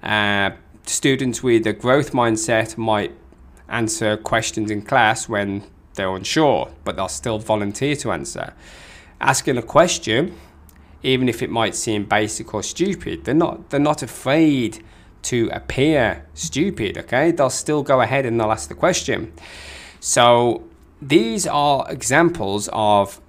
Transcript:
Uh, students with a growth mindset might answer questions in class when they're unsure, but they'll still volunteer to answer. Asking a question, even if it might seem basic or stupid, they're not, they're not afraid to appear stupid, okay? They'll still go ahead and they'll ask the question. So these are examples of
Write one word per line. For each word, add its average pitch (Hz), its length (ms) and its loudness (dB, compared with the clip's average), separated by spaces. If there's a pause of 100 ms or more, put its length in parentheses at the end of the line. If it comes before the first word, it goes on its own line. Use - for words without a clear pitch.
Uh, 101 500 0 (340)
students 131 580 -2
with 113 240 4
a 104 60 0
growth 135 380 2
mindset 113 640 0
might 107 360 -2 (540)
answer 110 500 -2
questions 110 540 -4
in 107 100 -4
class 113 480 2
when 101 340 -2 (320)
they're 95 200 -2
unsure, 113 560 0 (120)
but 92 120 -4
they'll 95 120 -4
still 110 320 -4
volunteer 107 580 -2
to 113 140 -4
answer. - 420 -8 (680)
Asking 131 360 0
a 117 40 -4
question, 151 720 2 (680)
even 127 260 2
if - 120 -4
it 127 80 -4
might 107 260 -2
seem 104 300 -4
basic 104 480 -2
or 101 100 -4
stupid, 170 600 -6
they're 131 100 0
not, - 340 -2
they're 143 100 -2 (120)
not 151 100 -4
afraid 135 840 0 (380)
to 120 300 0
appear 131 840 0
stupid, 123 640 -4
okay? 147 340 0
They'll 143 180 2
still 151 340 -2
go 135 180 4
ahead 131 240 0
and 117 140 0
they'll 110 120 2
ask - 180 -4
the - 60 -12
question. 156 580 -2 (680)
So 120 640 4 (380)
these 185 440 2
are 143 440 0
examples 120 840 0
of 104 580 2